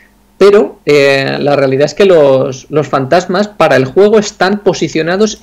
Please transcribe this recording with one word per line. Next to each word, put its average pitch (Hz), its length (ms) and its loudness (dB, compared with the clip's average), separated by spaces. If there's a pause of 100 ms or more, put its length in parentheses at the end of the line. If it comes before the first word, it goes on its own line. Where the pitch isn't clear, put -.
(380)
Pero, 202 480 2
eh, 139 540 0
la 143 160 -2
realidad 139 300 0
es 147 80 -6
que 208 120 -2
los, 139 640 0
los 143 180 -4
fantasmas 180 600 -2
para 151 300 0
el 131 80 0
juego 208 340 2
están 202 400 -4
posicionados 180 840 -4